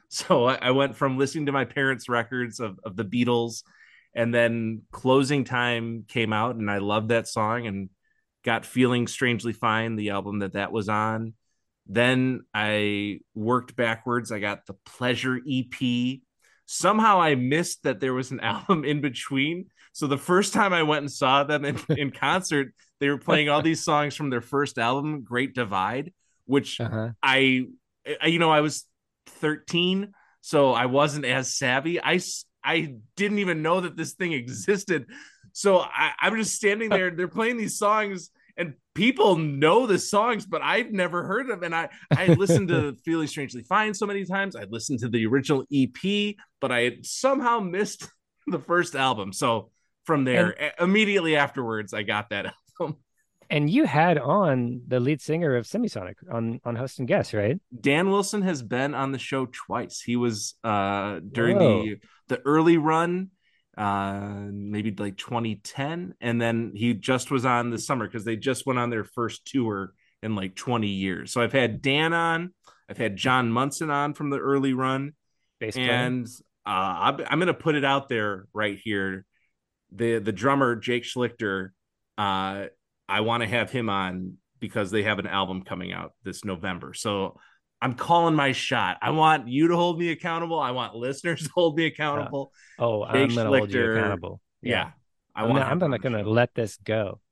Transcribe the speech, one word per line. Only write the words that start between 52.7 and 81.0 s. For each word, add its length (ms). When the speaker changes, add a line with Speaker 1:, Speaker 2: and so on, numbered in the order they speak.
Speaker 1:
album. 180
Speaker 2:
And 220
you 140
had 340
on 680
the 100
lead 220
singer 340
of 120
Semisonic 480
on, 320
on 100
Host 240
and 80
Guest, 260
right? 280
Speaker 1:
Dan 300
Wilson 320
has 180
been 320
on 200
the 80
show 260
twice. 540
He 160
was, 380
uh, 560
during 260
Speaker 2:
Whoa. 280
Speaker 1:
the, 120
the 180
early 320
run, 540
uh, 720
maybe, 480
like, 180
twenty 460
ten, 580
and 220
then 320
he 200
just 360
was 140
on 260
this 160
summer 220
'cause 160
they 120
just 300
went 140
on 100
their 140
first 420
tour 460
in, 100
like, 220
twenty 320
years. 420
So 100
I've 120
had 280
Dan 340
on, 380
I've 100
had 160
John 380
Munson 380
on 240
from 160
the 80
early 340
run, 400
Speaker 2:
Bass 140
player. 180
Speaker 1:
and, 340
uh, 480
I'm, 140
I'm 100
gonna 160
put 220
it 80
out 240
there 440
right 300
here. 420
The, 260
the 140
drummer, 420
Jake 300